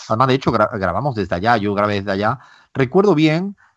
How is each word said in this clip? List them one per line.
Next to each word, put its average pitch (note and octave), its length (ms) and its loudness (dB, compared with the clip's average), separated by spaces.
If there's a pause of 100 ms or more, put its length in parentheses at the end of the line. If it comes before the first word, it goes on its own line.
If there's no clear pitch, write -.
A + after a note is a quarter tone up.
además, A2+ 200 2
de B2 60 2
hecho, C#3 180 0
gra-, G#2+ 280 2
grabamos G2 340 -2
desde F#2 220 -4
allá, A2 220 2
yo G2+ 180 -2
grabé G#2 240 0
desde G2 120 -6
allá, G#2+ 280 -2 (340)
recuerdo F3+ 400 2
bien D#3+ 420 0 (220)